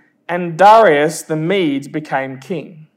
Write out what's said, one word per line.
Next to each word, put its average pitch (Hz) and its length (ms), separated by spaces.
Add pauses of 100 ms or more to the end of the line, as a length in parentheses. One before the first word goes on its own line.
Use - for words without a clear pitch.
(300)
and 170 280
Darius 175 680
the 156 120
Mede 156 560
became 135 480
king. 156 580